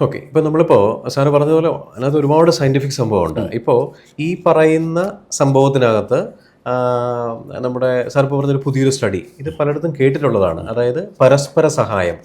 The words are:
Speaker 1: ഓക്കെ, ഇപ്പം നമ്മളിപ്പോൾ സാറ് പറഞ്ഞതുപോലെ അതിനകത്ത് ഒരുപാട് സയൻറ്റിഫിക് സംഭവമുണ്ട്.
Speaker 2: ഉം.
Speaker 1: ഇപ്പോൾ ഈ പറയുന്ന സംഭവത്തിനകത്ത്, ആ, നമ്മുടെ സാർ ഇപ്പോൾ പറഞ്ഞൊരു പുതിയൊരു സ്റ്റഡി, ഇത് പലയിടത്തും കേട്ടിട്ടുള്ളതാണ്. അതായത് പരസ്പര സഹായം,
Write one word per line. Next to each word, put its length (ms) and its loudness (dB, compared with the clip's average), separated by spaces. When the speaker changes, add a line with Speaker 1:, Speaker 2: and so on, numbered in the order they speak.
Speaker 1:
ഓക്കെ, 160 -2
ഇപ്പം 260 -2
നമ്മളിപ്പോൾ 640 2
സാറ് 200 0
പറഞ്ഞതുപോലെ 400 2
അതിനകത്ത് 500 -4
ഒരുപാട് 320 4
സയൻറ്റിഫിക് 400 0
സംഭവമുണ്ട്. 500 -2
Speaker 2:
ഉം. 140 -6
Speaker 1:
ഇപ്പോൾ 380 0
ഈ 280 -4
പറയുന്ന 680 2
സംഭവത്തിനകത്ത്, 960 2
ആ, 60 -2
നമ്മുടെ 480 -2
സാർ 160 2
ഇപ്പോൾ 160 -2
പറഞ്ഞൊരു 240 -2
പുതിയൊരു 260 0
സ്റ്റഡി, 360 -4
ഇത് 160 -10
പലയിടത്തും 440 -4
കേട്ടിട്ടുള്ളതാണ്. 680 0
അതായത് 400 -4
പരസ്പര 460 4
സഹായം, 480 -2